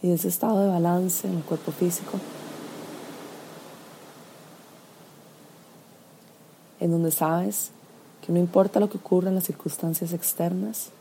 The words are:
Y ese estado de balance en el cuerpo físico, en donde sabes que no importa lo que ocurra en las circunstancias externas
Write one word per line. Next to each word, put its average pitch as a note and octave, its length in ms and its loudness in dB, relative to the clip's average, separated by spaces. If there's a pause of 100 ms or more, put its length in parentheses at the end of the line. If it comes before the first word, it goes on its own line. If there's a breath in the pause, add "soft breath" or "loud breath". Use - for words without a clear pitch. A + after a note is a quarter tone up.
Y F3+ 100 2
ese F3 180 2
estado G3 320 2
de G3+ 80 4
balance F3 580 2
en F#3 80 -2
el E3 80 -2
cuerpo - 300 -4
físico, F3+ 460 -2 (4000)
en F3 120 4
donde E3 200 4
sabes E3+ 600 0 (540)
que - 60 -2
no E3+ 80 6
importa F#3+ 400 4
lo G#3 100 4
que G3 100 -8
ocurra F#3 280 2
en F#3+ 80 2
las F#3 80 2
circunstancias E3 680 -4
externas F#3 760 -2 (120)